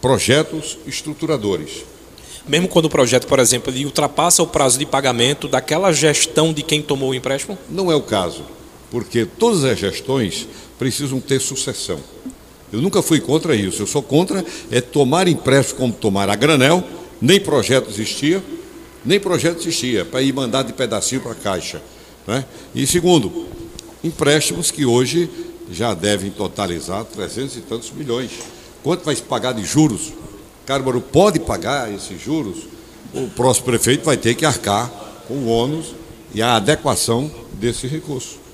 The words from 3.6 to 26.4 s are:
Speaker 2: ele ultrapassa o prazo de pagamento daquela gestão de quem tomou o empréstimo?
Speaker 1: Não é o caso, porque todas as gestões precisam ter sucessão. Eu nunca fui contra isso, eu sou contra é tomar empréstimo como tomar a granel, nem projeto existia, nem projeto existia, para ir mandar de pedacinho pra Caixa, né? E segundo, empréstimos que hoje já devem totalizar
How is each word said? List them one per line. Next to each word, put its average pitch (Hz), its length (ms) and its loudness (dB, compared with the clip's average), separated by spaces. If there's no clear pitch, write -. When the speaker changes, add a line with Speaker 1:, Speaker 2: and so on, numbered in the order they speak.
Speaker 2:
ele 131 120 -4
ultrapassa 151 580 2
o 160 40 2
prazo 135 320 2
de 147 80 -2
pagamento 135 640 2
daquela 156 440 2
gestão 151 600 2
de 147 100 -4
quem 151 180 0
tomou 139 300 -2
o 131 40 0
empréstimo? 135 440 -4
Speaker 1:
Não 180 220 -2
é 160 60 4
o 135 60 2
caso, 90 400 -2
porque 117 360 -2
todas 208 380 2
as 117 140 2
gestões 101 680 -2
precisam 135 400 -2
ter 131 220 0
sucessão. 113 580 -6
Eu 107 80 -2
nunca 185 220 2
fui 156 180 2
contra 156 360 2
isso, 98 260 -2
eu 101 40 -4
sou 143 160 -2
contra 185 420 2
é 120 100 2
tomar 147 460 2
empréstimo 135 520 4
como 127 140 2
tomar 98 360 0
a 101 80 2
granel, 147 480 4
nem 180 200 6
projeto 131 500 2
existia, 139 520 -2
nem 180 140 4
projeto 170 420 0
existia, 127 440 -2
para 131 180 -2
ir 139 100 2
mandar 131 300 0
de 113 100 -4
pedacinho 113 480 -2
pra 117 140 -8
Caixa, 90 480 -4
né? 127 180 -2
E 131 120 0
segundo, 165 600 2
empréstimos 160 680 0
que - 140 -2
hoje 127 440 2
já 101 240 -2
devem 98 360 0
totalizar 92 720 -6